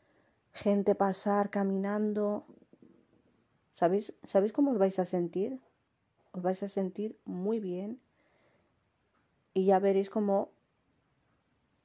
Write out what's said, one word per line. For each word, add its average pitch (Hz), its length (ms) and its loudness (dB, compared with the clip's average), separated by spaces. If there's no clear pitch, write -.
gente 202 400 2
pasar 202 560 0
caminando, 208 960 -2
¿sabéis, 185 440 0
sabéis 208 300 2
cómo 285 160 2
os 233 80 0
vais 190 200 2
a 180 60 2
sentir? 185 560 -4
Os 185 80 -10
vais 185 220 -2
a 196 80 -6
sentir 196 560 -4
muy 196 340 -4
bien 196 400 -8
y 190 140 2
ya 190 120 8
veréis 196 300 2
cómo 208 400 0